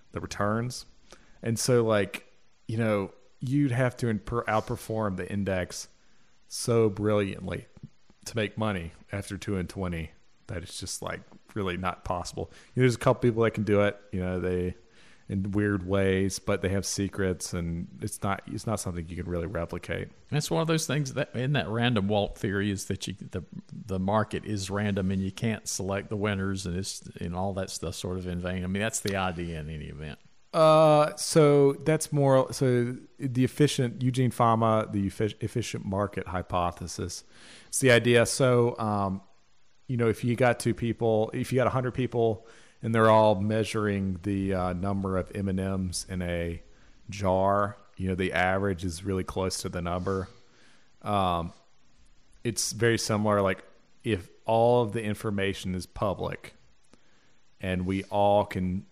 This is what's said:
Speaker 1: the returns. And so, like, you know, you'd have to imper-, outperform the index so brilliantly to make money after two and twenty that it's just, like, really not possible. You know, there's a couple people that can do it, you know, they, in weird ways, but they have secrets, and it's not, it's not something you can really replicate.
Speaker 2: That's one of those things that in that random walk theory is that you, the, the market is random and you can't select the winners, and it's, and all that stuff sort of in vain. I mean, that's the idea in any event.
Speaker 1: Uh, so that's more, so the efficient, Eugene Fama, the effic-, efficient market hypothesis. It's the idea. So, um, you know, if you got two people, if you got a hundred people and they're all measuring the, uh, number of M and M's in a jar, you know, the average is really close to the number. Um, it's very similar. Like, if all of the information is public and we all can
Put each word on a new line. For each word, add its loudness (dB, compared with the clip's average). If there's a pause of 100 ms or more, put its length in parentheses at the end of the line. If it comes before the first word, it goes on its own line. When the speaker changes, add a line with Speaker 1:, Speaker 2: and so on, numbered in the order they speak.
(120)
Speaker 1:
the -6
returns. -4 (560)
And -2
so, 4
like, 0 (420)
you -4
know, 0 (280)
you'd 2
have 0
to -2
imper-, -2
outperform -2
the -6
index -2 (580)
so 2
brilliantly -2 (600)
to -10
make -2
money -4 (180)
after -8
two -4
and -2
twenty -6 (340)
that -8
it's -14
just, -10
like, -8 (340)
really -2
not -4
possible. -6 (240)
You 0
know, 6
there's 4
a -20
couple 2
people 2
that 2
can -2
do 4
it, 2 (160)
you -4
know, -2
they, 0 (540)
in -4
weird 0
ways, 2
but -2
they -2
have 0
secrets, -2
and -4 (160)
it's -8
not, -4
it's -10
not -2
something -6
you -10
can -8
really -4
replicate. -8 (200)
Speaker 2:
That's -4
one 0
of -2
those 0
things -2
that -4
in -2
that 0
random 2
walk 0
theory 0
is -6
that -6
you, -8 (160)
the, -8 (420)
the -4
market 0
is -6
random 0
and -2
you -2
can't -4
select -4
the -6
winners, -2
and -4
it's, -8 (180)
and -6
all -2
that -6
stuff -8
sort -6
of -8
in -4
vain. -4
I -4
mean, -2
that's -4
the -4
idea -4
in -8
any -10
event. -12 (340)
Speaker 1:
Uh, 6
so 6 (100)
that's 2
more, 4
so 2 (240)
the 2
efficient, 2
Eugene 2
Fama, 4
the 0
effic-, -4
efficient -4
market -2
hypothesis. -4 (460)
It's -6
the 8
idea. 6
So, 2
um, -2 (680)
you -4
know, 2
if 0
you 2
got 4
two 0
people, 0
if -6
you 0
got 4
a 4
hundred -2
people -2 (360)
and -2
they're 8
all 8
measuring 0
the, -2
uh, 0
number -2
of -4
M -2
and -2
M's -4
in -4
a -4 (480)
jar, 2 (200)
you -4
know, 0
the 0
average 2
is -6
really -2
close -4
to -8
the -6
number. -2 (720)
Um, 0 (880)
it's -4
very 2
similar. 2
Like, 0 (400)
if -2 (180)
all 4
of -2
the -4
information -2
is -6
public -6 (1080)
and -2
we -2
all 4
can -4